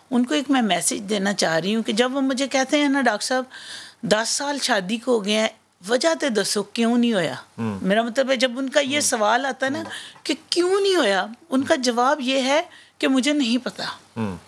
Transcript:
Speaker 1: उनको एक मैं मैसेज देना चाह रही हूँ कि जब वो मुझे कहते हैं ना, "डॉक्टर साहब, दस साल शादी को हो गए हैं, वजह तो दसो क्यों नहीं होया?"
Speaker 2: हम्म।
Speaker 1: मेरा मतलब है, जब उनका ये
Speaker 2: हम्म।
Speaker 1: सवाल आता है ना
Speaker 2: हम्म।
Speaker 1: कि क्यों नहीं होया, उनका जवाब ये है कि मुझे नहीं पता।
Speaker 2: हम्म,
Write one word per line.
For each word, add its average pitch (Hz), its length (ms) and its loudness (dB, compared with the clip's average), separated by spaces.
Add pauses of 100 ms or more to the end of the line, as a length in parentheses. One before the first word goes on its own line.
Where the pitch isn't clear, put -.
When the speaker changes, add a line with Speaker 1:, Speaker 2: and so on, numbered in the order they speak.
(100)
Speaker 1:
उनको 247 240 2
एक 285 160 0
मैं 262 120 4
मैसेज 185 380 0
देना 202 320 -2
चाह 165 260 0
रही 185 140 -2
हूँ 226 100 0
कि 226 100 -4
जब 247 200 2
वो 277 80 -2
मुझे 269 260 0
कहते 262 320 2
हैं 294 100 4
ना, 277 140 2
"डॉक्टर 214 240 2
साहब, 254 200 -2 (580)
दस 214 260 2
साल 285 280 -2
शादी 220 400 0
को 254 140 0
हो 226 80 2
गए 202 120 0
हैं, 220 240 0 (300)
वजह 254 280 2
तो 311 140 0
दसो 208 340 0
क्यों 233 360 2
नहीं 233 160 4
होया?" 139 300 -2 (140)
Speaker 2:
हम्म। 110 300 -2
Speaker 1:
मेरा 208 140 4
मतलब 240 280 0
है, 269 60 0
जब 247 220 0
उनका 269 220 0
ये 285 60 0
Speaker 2:
हम्म। 285 140 0
Speaker 1:
सवाल 240 460 2
आता 262 200 -2
है 269 60 0
ना 311 60 -4
Speaker 2:
हम्म। 330 120 -8 (360)
Speaker 1:
कि - 80 0
क्यों 359 460 0
नहीं 392 160 2
होया, 208 380 0 (160)
उनका 277 260 0
जवाब 247 440 0
ये 269 200 -2
है 285 460 -2 (140)
कि 302 60 0
मुझे 262 260 2
नहीं 254 260 0
पता। - 260 -10 (320)
Speaker 2:
हम्म, 101 320 -4